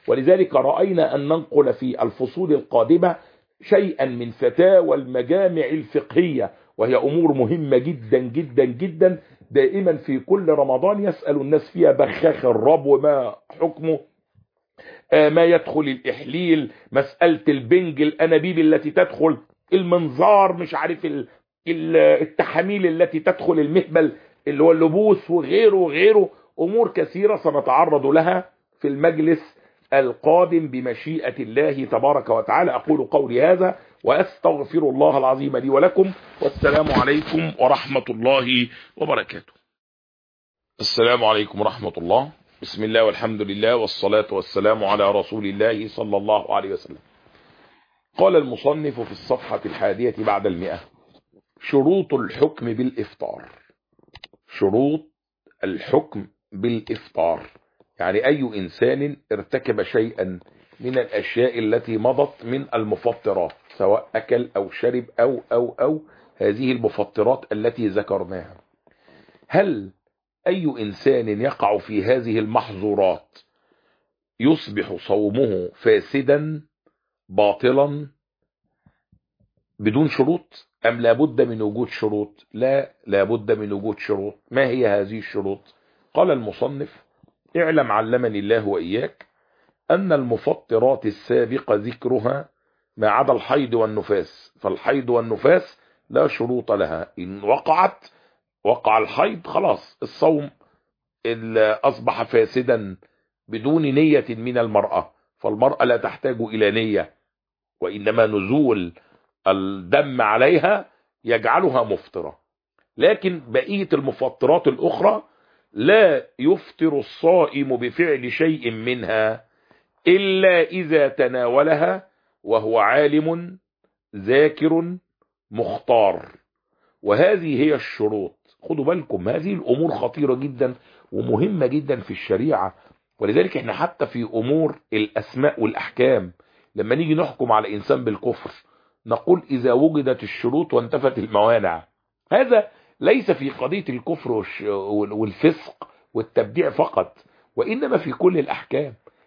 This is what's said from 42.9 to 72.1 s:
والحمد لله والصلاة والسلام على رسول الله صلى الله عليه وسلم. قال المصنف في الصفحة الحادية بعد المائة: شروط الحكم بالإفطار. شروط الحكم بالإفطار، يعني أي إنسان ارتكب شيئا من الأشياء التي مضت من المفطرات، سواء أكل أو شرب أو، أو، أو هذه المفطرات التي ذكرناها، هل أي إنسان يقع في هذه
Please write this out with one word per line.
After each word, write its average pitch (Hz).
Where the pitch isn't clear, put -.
والحمد 107
لله 104
والصلاة 107
والسلام 104
على 101
رسول 101
الله 107
صلى 104
الله 104
عليه 98
وسلم. -
قال 180
المصنف 139
في 104
الصفحة 110
الحادية 104
بعد 104
المائة: 87
شروط 151
الحكم 120
بالإفطار. 110
شروط 131
الحكم 98
بالإفطار، 101
يعني 98
أي 147
إنسان 127
ارتكب 107
شيئا 95
من 127
الأشياء 117
التي 113
مضت 127
من 131
المفطرات، 107
سواء 101
أكل 120
أو 98
شرب 120
أو، 123
أو، 120
أو 156
هذه 110
المفطرات 113
التي 107
ذكرناها، 95
هل 143
أي 180
إنسان 113
يقع 107
في 101
هذه 113